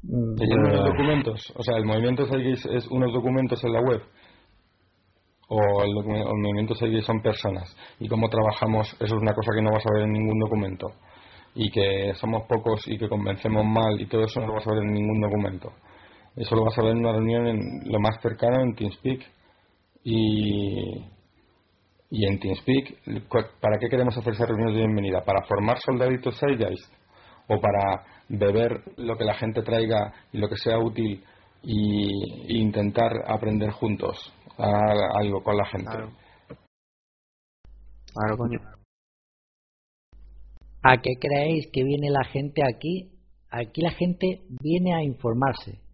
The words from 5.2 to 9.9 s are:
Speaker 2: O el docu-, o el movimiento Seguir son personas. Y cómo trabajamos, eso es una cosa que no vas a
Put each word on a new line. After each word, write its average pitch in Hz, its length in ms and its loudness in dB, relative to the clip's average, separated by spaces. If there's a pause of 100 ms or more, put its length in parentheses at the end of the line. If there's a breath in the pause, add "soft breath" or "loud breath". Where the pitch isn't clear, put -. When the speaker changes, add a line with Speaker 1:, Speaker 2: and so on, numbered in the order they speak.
Speaker 2:
O 101 340 4
el 101 100 0
docu-, 104 180 -2 (140)
o - 100 -2
el 104 60 0
movimiento 104 340 0
Seguir 110 280 0
son 113 180 -2
personas. 98 540 -2 (240 loud breath)
Y 107 80 -6
cómo 113 220 0
trabajamos, 110 680 2
eso 113 160 0
es 107 60 0
una 110 120 2
cosa 113 220 -2
que 110 60 2
no 107 100 4
vas 107 140 0
a 107 80 2